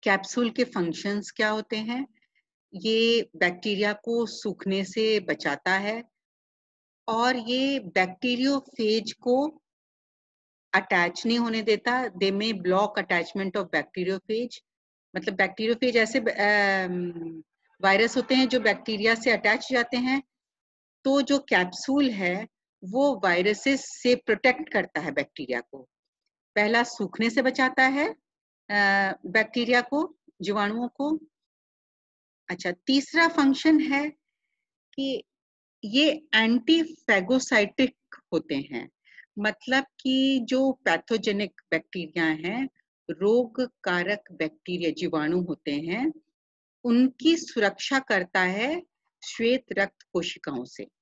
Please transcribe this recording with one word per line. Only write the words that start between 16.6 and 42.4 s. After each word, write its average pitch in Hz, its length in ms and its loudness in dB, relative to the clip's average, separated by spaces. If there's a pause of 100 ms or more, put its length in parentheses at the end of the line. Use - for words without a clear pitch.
virus 202 340 4
होते 254 180 0
हैं 262 140 4
जो 247 120 2
bacteria 220 540 0
से 226 160 0
attach 214 420 0
जाते 247 240 0
हैं, 254 260 0 (840)
तो 277 180 4
जो 277 160 2
capsule 254 720 0
है 196 380 -4 (360)
वो 240 400 0
viruses 190 600 2 (180)
से 247 120 4
protect 247 580 0
करता 180 280 -2
है 143 120 -6
bacteria 131 480 -6
को। 131 280 -18 (680)
पहला 214 280 2
सूखने 226 480 -2
से 247 120 0
बचाता 262 400 2
है, 277 280 2 (600)
अ, 196 560 2
bacteria 226 540 2
को, 294 380 -4 (240)
जीवाणुओं 208 460 -2
को। 302 320 -4 (1300)
अच्छा, 180 240 -6
तीसरा 277 560 2
function 302 520 4
है 277 300 0 (840)
कि 269 300 -4 (600)
ये 269 260 4 (240)
एंटीफेगोसाइटिक 233 1600 2 (360)
होते 160 220 -2
हैं, 135 360 -8 (480)
मतलब 233 460 -2 (160)
कि 262 420 2
जो 262 300 2
pathogenic 202 880 -2 (100)
bacteria 165 540 -4
हैं, 175 440 -2 (420)